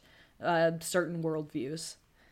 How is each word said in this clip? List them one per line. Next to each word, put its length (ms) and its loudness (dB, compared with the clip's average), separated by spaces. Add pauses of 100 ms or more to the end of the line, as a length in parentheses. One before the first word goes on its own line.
(420)
uh, 380 4
certain 420 0
worldviews. 760 -4 (360)